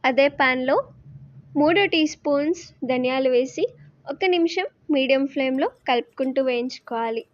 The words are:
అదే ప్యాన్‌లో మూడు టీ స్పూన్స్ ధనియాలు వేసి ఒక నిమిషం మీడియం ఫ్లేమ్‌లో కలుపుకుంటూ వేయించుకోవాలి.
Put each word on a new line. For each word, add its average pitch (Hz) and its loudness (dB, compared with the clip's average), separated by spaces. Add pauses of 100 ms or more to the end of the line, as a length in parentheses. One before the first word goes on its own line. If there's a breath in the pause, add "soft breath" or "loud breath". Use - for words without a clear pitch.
అదే 262 4
ప్యాన్‌లో 262 0 (800)
మూడు 330 4
టీ 330 0
స్పూన్స్ 294 -2 (220)
ధనియాలు 254 0
వేసి 262 0 (420 loud breath)
ఒక 285 -4
నిమిషం 349 2 (240)
మీడియం 269 2
ఫ్లేమ్‌లో 269 -2 (180)
కలుపుకుంటూ 262 -2
వేయించుకోవాలి. 240 -4 (120)